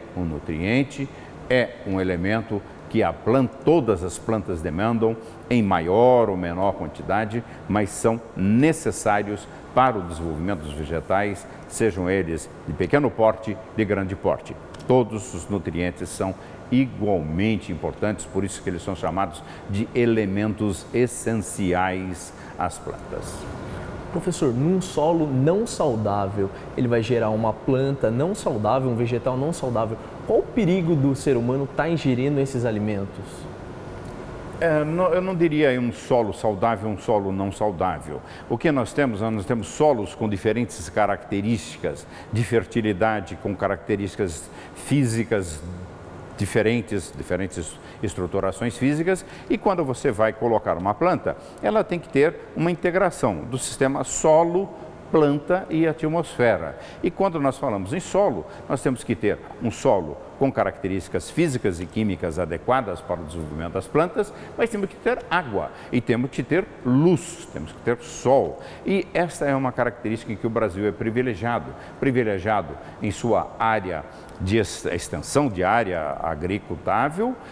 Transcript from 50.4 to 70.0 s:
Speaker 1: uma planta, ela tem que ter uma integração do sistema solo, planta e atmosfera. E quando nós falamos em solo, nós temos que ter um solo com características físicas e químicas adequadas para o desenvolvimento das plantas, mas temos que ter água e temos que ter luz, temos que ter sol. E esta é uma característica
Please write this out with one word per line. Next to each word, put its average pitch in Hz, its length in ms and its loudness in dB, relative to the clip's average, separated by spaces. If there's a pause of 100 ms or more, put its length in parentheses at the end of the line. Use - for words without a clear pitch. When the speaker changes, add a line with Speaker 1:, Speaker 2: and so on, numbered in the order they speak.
Speaker 1:
uma 95 180 0
planta, 160 420 2 (260)
ela 214 220 2
tem 180 140 -2
que - 100 -10
ter 147 260 4 (220)
uma 165 160 2
integração 170 720 2
do 123 120 -6
sistema 139 460 0
solo, 170 680 4 (440)
planta 151 580 4
e 160 160 4
atmosfera. 123 920 2 (280)
E 180 60 2
quando 175 300 0
nós 135 160 2
falamos 101 360 -2
em 180 80 -2
solo, 165 440 2 (240)
nós 143 140 -2
temos 135 220 0
que 117 100 0
ter 101 240 2 (240)
um 120 80 2
solo 92 460 2 (200)
com 135 140 2
características 95 800 -2
físicas 123 500 0
e 90 60 -4
químicas 90 540 -2
adequadas 90 600 0
para 87 200 -4
o 85 40 -10
desenvolvimento 80 500 -6
das 95 120 -2
plantas, 180 480 0 (240)
mas 233 100 2
temos 202 200 -2
que - 80 -14
ter 226 240 0 (100)
água 113 400 0 (220)
e 123 80 4
temos 135 300 2
que - 120 -4
ter 170 220 2 (200)
luz, 143 680 4
temos 78 180 -8
que - 120 -18
ter 117 160 2
sol. 120 600 2 (240)
E 190 300 2
esta 165 300 0
é 139 100 2
uma 135 160 0
característica 117 600 -2